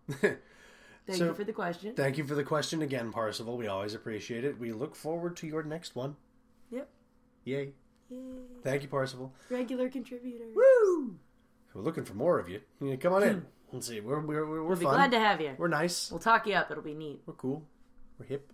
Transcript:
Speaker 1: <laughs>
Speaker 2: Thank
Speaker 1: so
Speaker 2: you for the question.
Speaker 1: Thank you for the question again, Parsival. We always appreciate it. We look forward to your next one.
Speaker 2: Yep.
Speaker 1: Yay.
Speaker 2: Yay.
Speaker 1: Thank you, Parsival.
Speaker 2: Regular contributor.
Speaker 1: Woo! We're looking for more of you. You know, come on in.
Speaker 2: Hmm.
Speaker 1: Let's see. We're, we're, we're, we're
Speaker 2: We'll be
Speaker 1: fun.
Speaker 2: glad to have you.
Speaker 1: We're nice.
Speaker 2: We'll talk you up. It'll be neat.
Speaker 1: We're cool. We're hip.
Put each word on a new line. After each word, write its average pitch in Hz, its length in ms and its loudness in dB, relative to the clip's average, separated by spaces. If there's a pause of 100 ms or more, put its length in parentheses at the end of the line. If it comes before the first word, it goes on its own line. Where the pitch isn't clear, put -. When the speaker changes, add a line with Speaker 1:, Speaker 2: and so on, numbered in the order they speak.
Speaker 1:
<laughs> 135 140 -6
Speaker 2:
Thank 185 180 2 (800)
Speaker 1:
so 175 60 4
Speaker 2:
you 165 80 0
for 202 100 -6
the 214 100 -4
question. 196 420 -6
Speaker 1:
Thank 139 220 2
you 151 80 -2
for 143 100 -2
the 143 80 0
question 156 380 0
again, 127 300 -2
Parsival. 113 460 -4
We 117 100 -4
always 101 260 -2
appreciate 113 500 -6
it. 139 160 -2
We 117 120 -6
look 131 240 -6
forward 170 420 -6
to 165 100 -10
your 156 160 -4
next 156 320 -8
one. 139 200 -6 (560)
Speaker 2:
Yep. 262 180 -8 (560)
Speaker 1:
Yay. 139 280 -4 (360)
Speaker 2:
Yay. 254 80 -14 (460)
Speaker 1:
Thank 139 200 -2
you, 143 60 -12
Parsival. 131 440 -4 (160)
Speaker 2:
Regular 247 400 -2
contributor. 240 560 -10 (100)
Speaker 1:
Woo! 381 600 8 (580)
We're 98 100 -10
looking 147 220 -2
for 95 100 -12
more 143 240 4
of 87 100 -8
you. 95 120 -8 (200)
You 139 100 -2
know, 131 60 -2
come 175 160 2
on 202 100 6
in. 214 120 6
Speaker 2:
Hmm. 170 100 -6 (280)
Speaker 1:
Let's 123 140 -8
see. 113 120 -6
We're, 127 220 -2
we're, 151 240 -2
we're, 160 160 -4
we're - 80 -2
Speaker 2:
We'll 190 80 2
be 170 80 0
Speaker 1:
fun. 147 100 6
Speaker 2:
glad 269 160 6
to 233 80 4
have 202 220 4
you. 139 160 -2
Speaker 1:
We're 170 100 0
nice. 165 420 0
Speaker 2:
We'll 170 100 -6
talk 220 280 4
you 196 80 0
up. 160 160 2
It'll 151 120 -6
be 156 100 -8
neat. 151 320 -10
Speaker 1:
We're 165 80 -14
cool. 147 300 -4 (560)
We're - 60 -14
hip. 139 280 -8